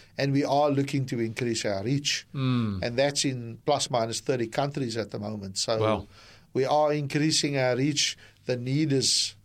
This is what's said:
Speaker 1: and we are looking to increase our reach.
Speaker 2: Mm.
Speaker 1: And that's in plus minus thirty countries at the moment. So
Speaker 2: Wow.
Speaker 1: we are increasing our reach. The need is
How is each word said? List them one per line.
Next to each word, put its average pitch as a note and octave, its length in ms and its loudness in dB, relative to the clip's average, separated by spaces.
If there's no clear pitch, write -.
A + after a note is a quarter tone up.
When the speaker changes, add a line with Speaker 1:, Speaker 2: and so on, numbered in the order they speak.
Speaker 1:
and C#3 140 0
we C#3 120 2
are C#3+ 260 2
looking C#3 360 0
to B2 120 -4
increase A2+ 460 -2
our G2+ 180 -2
reach. C#3+ 420 -2
Speaker 2:
Mm. A#2+ 500 0
Speaker 1:
And A#2+ 140 -2
that's C#3+ 260 2
in A#2+ 400 -6
plus C#3+ 260 2
minus A#2 300 0
thirty B2+ 260 0
countries C#3 520 -2
at G#2 120 -4
the A#2+ 80 -8
moment. G#2 380 -8
So A2+ 240 0
Speaker 2:
Wow. G#2+ 260 2
Speaker 1:
we C3 140 2
are D3 260 4
increasing D3+ 640 0
our B2+ 180 2
reach. C#3+ 420 0
The B2+ 140 -2
need C#3 340 0
is - 420 2